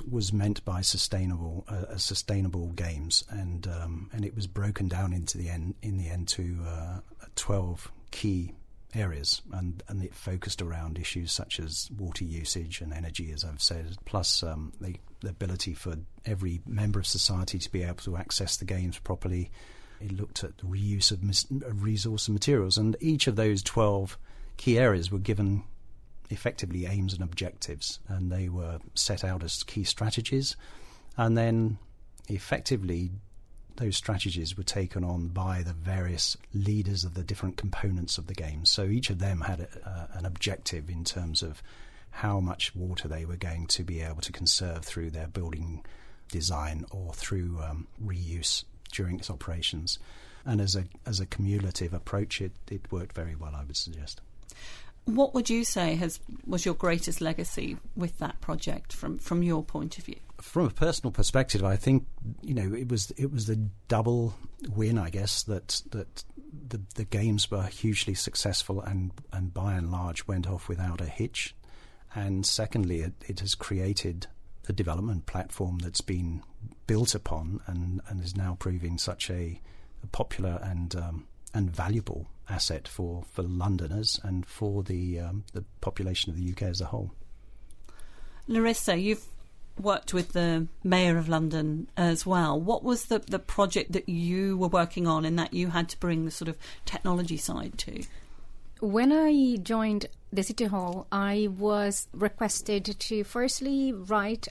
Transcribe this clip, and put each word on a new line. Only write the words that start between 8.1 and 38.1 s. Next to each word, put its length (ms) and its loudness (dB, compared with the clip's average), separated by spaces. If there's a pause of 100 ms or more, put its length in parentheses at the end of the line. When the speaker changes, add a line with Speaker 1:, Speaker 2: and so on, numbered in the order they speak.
Speaker 1:
key 420 0 (420)
areas, 460 0 (140)
and, 340 -4
and 140 -2
it 120 -6
focused 460 -4
around 380 -4
issues 340 -2
such 260 -4
as 380 -4
water 280 -4
usage 580 -4
and 100 -6
energy, 400 -6
as 100 -4
I've 200 -6
said, 420 0
plus, 380 2
um, 360 -4
the, 180 -6 (240)
the 100 -6
ability 420 -4
for 240 -6 (300)
every 400 0
member 340 2
of 60 0
society 520 2
to 140 -6
be 100 0
able 120 -2
to 240 -4
access 400 0
the 80 -4
games 320 0
properly. 520 -2 (520)
It 100 -4
looked 320 -4
at 140 -8
the 80 -6
reuse 440 4
of 120 0
mis-, 240 4 (180)
of 180 -2
resource 460 2
and 60 6
materials, 420 6
and 240 6
each 260 4
of 100 4
those 260 6
twelve 560 4 (400)
key 200 6
areas 320 6
were 80 2
given 460 4 (640)
effectively 560 -2
aims 260 2
and 100 -2
objectives, 760 -4 (100)
and 220 0
they 180 0
were 300 -4 (160)
set 300 2
out 180 0
as 220 -4
key 200 -2
strategies, 720 0 (600)
and 200 6
then 400 4 (520)
effectively 840 0 (640)
those 200 0
strategies 600 -2
were 60 -4
taken 400 -2
on 260 0
by 340 0
the 100 -2
various 640 0 (180)
leaders 500 2
of 100 -4
the 100 -2
different 320 -4
components 600 0